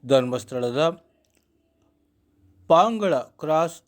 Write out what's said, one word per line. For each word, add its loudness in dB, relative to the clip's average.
ಧರ್ಮಸ್ಥಳದ 0
ಪಾಂಗಳ 2
ಕ್ರಾಸ್ -4